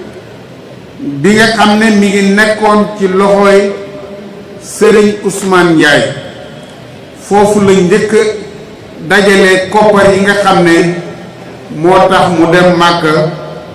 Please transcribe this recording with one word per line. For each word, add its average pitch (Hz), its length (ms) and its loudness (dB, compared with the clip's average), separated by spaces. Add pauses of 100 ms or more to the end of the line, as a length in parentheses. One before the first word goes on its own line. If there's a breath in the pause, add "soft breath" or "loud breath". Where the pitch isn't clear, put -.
(1000)
bi 143 360 -2
nga 220 120 2
xam 208 320 2
ne 220 120 2
mi 202 180 2
ngi 196 140 0 (120)
nekkoon 214 520 2 (120)
ci 196 100 0
loxoy 196 640 2 (880)
Serigne 208 540 2 (100)
Ousmane 185 500 0
Ndiaye. 147 380 2 (1080)
Foofu 202 380 2
la 196 120 2
njëkk 196 400 2 (960)
dajale 190 640 2
koppar 202 420 4
yi 190 100 0
nga 202 200 2
xam 180 220 2
ne 170 300 2 (840)
moo 175 220 2 (120)
tax 180 260 2
mu 165 140 2
dem 175 260 2
Màkka 160 540 0 (440)